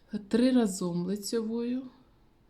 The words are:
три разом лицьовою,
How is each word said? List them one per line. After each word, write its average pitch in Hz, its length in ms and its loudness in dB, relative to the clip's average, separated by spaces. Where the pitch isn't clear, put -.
три 247 240 4
разом 185 500 2
лицьовою, 226 800 -4